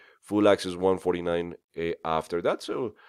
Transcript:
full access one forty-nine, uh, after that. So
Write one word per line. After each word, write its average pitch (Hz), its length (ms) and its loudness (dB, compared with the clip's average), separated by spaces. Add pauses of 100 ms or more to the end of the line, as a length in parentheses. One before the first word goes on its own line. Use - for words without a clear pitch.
(220)
full 104 260 4
access 92 280 2
one 92 220 2
forty-nine, 87 580 -2 (200)
uh, 82 60 -6 (220)
after 80 380 -2
that. 147 200 -2
So - 320 -6 (140)